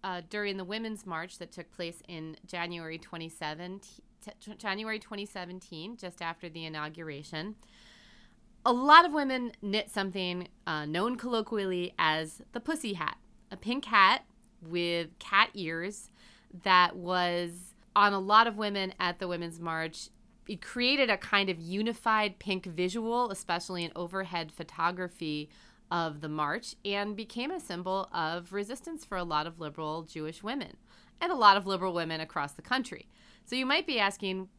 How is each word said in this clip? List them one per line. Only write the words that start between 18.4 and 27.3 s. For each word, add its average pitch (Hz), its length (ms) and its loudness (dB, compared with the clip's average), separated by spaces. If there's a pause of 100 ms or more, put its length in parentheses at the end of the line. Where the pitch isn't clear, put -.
of 208 100 -2
women 202 420 -2
at 180 180 0
the 190 100 -4
Women's 170 320 -4
March. 160 500 -6 (380)
It 208 140 -8
created 254 480 2
a 202 80 4
kind 196 320 2
of 170 100 -2
unified 208 800 0
pink 190 260 -2
visual, 220 680 0
especially 175 540 -4
in 165 100 -8
overhead 175 560 -4
photography 165 960 -4 (420)
of 160 300 -2
the 156 80 -8
march, 156 540 -4
and 202 320 -2
became 233 360 -6